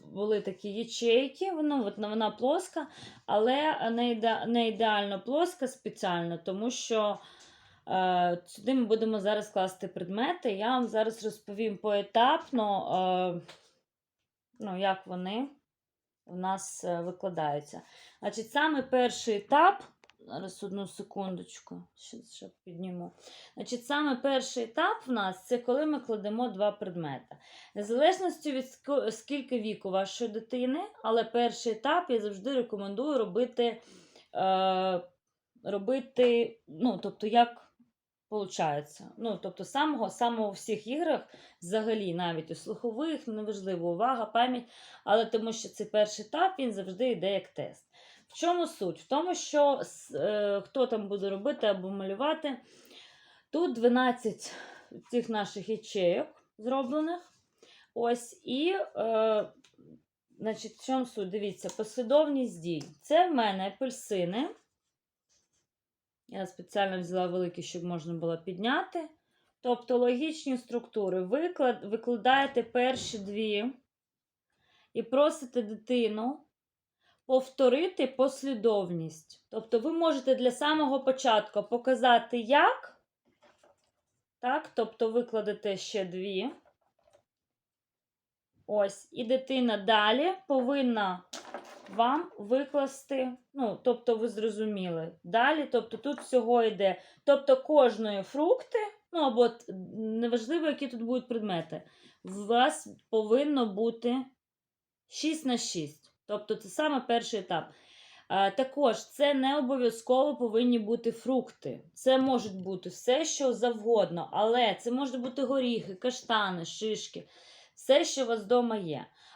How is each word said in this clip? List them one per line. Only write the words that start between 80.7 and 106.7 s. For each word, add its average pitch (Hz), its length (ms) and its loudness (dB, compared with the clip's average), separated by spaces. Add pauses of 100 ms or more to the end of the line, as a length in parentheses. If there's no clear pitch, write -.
початку 220 640 2
показати, 240 760 4
як. 294 640 4 (1400)
Так, 277 340 -2
тобто 226 360 0
ви 233 120 2
кладете 208 540 -4
ще 190 280 -4
дві. 190 460 -4 (2250)
Ось, 208 460 -2
і 240 120 4
дитина 254 520 4
далі 220 580 6 (120)
повинна 240 760 2 (720)
вам 269 420 2
викласти, 269 920 0 (220)
ну, 240 300 -2
тобто 240 320 2
ви 226 120 -2
зрозуміли. 202 840 -4 (120)
Далі, 254 480 2
тобто 226 240 0
тут 269 240 -6
всього 240 420 4
йде, 196 400 2 (220)
тобто 277 380 6
кожної 220 600 4
фрукти, 349 560 -2 (340)
ну, 339 80 -2
або 240 280 4
т-, - 240 -8 (260)
неважливо, 233 680 -2
які 277 220 -2
тут 240 140 -10
будуть 247 260 -4
предмети, 185 540 -4 (420)
у 180 40 -14
вас 226 600 0 (220)
повинно 240 560 2
бути 233 580 -2 (840)
шість 311 380 -4
на 240 120 2
шість. - 500 -8 (200)
Тобто 208 260 -4
це 208 140 -10
саме 294 320 0